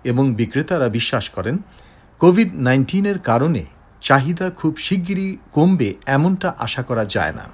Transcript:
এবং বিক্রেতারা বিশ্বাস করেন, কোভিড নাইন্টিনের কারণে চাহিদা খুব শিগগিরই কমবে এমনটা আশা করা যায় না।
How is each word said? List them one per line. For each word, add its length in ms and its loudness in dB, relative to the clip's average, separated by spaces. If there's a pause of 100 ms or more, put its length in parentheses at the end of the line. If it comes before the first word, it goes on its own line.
এবং 200 0 (100)
বিক্রেতারা 560 -2
বিশ্বাস 400 -4
করেন, 260 -6 (680)
কোভিড 320 6
নাইন্টিনের 680 0
কারণে 440 0 (380)
চাহিদা 480 0
খুব 280 -4
শিগগিরই 520 -4 (220)
কমবে 380 4 (180)
এমনটা 500 2
আশা 260 -6
করা 220 -2
যায় 280 -4
না। 200 -14